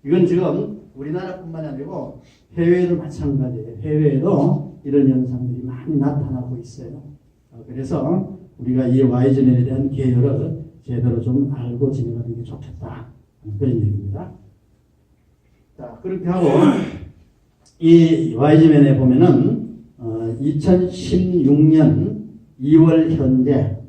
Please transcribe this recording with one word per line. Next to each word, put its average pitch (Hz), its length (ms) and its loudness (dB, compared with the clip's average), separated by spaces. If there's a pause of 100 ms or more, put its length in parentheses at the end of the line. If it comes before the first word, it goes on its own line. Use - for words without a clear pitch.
이건 170 220 2
지금 180 540 -2 (140)
우리나라뿐만이 165 720 -10
아니고 143 540 -14 (320)
해외에도 175 420 2
마찬가지예요. 135 840 -6
해외에도 151 1000 0
이런 139 240 2
현상들이 123 560 -2
많이 147 320 -8
나타나고 131 640 -4
있어요. - 440 -18 (480)
어, 117 160 -20
그래서 143 720 -6 (200)
우리가 127 300 -2
이 131 140 2
와이즈맨에 127 640 2
대한 135 260 -2
개요를 131 720 -2 (200)
제대로 120 380 -2
좀 135 320 -2
알고 120 380 -4
진행하는 117 460 -8
게 117 60 -12
좋겠다. - 640 -16 (520)
그런 123 180 -2
얘기입니다. 104 560 -6 (1400)
자, - 260 -20
그렇게 185 260 -6
하고 175 180 0 (1300)
이 165 560 4
와이즈맨에 147 640 6
보면은, 127 800 2 (200)
어, 113 420 -8
이천십육 175 1300 0
년 - 600 2 (300)
이월 160 540 4
현재 131 680 0 (100)